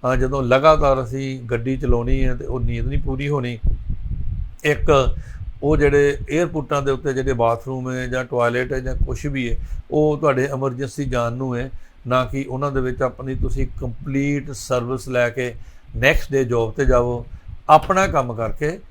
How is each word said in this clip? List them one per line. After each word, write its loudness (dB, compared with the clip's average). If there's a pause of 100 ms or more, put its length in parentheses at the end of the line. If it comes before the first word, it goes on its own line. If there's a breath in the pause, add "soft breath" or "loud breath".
ਹਾਂ, 2
ਜਦੋਂ 0
ਲਗਾਤਾਰ 4
ਅਸੀਂ -6
ਗੱਡੀ -2
ਚਲਾਉਣੀ 2
ਹੈ 2
ਤੇ -8
ਉਹ -4
ਨੀਂਦ -2
ਨਹੀਂ 0
ਪੂਰੀ -2
ਹੋਣੀ। -2 (1040)
ਇੱਕ 4 (460 loud breath)
ਉਹ 4
ਜਿਹੜੇ 4 (120)
ਏਅਰਪੋਰਟਾਂ -2
ਦੇ 0
ਉੱਤੇ -2
ਜਿਹੜੇ -2
ਬਾਥਰੂਮ 0
ਹੈ -4
ਜਾਂ -2
ਟਾਇਲਟ 0
ਹੈ -2
ਜਾਂ -4 (100)
ਕੁਛ -4
ਵੀ -2
ਹੈ, 2 (340 loud breath)
ਉਹ 2
ਤੁਹਾਡੇ 2
ਐਮਰਜੈਂਸੀ -4
ਜਾਣ -2
ਨੂੰ -4
ਹੈ, -6 (360 soft breath)
ਨਾ 2
ਕਿ -4
ਉਹਨਾਂ -4
ਦੇ 0
ਵਿੱਚ -2
ਆਪਣੀ -4
ਤੁਸੀਂ 0 (140)
ਕੰਪਲੀਟ -2
ਸਰਵਿਸ -4
ਲੈ 2
ਕੇ -4 (420 soft breath)
ਨੈਕਸਟ 4
ਡੇ 4
ਜੌਬ 0
'ਤੇ 0
ਜਾਵੋ। 4 (420 loud breath)
ਆਪਣਾ 6
ਕੰਮ 0
ਕਰਕੇ -2 (120)